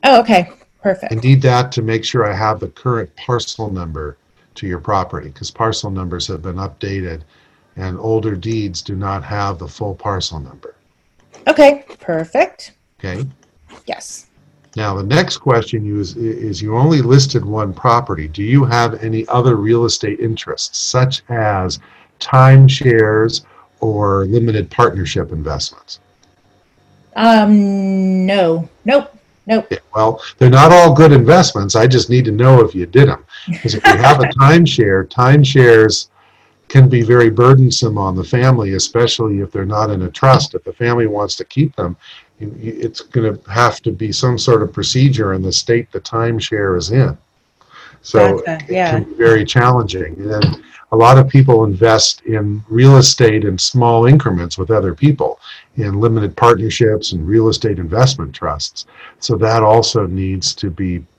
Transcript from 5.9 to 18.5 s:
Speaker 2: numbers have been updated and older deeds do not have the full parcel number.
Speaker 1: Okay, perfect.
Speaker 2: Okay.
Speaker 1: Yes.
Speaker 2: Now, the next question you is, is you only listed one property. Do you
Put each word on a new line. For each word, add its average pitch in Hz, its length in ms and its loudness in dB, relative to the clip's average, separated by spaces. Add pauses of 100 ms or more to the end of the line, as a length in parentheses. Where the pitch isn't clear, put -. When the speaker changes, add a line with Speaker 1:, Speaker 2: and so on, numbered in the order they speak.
Speaker 2:
numbers 90 360 -10
have 90 140 -10
been 90 160 -12
updated 95 640 -10 (560)
and 92 220 -10
older 110 360 -4
deeds 104 460 -8
do 101 140 -12
not 98 280 -8
have 101 360 -8
the 87 80 -14
full 104 280 -12
parcel 90 440 -10
number. 65 360 -20 (720)
Speaker 1:
Okay, 285 380 2 (140)
perfect. 175 760 -6 (260)
Speaker 2:
Okay. 98 280 -10 (580)
Speaker 1:
Yes. - 400 -14 (500)
Speaker 2:
Now, 104 200 -6
the 98 80 -8
next 143 340 -2
question 117 480 -2
you 104 140 -6
is, 95 180 -8
is 110 440 -8
you 107 140 -6
only 147 260 2
listed 127 440 0
one 104 280 -6
property. 113 540 -4
Do 80 160 -10
you 131 220 2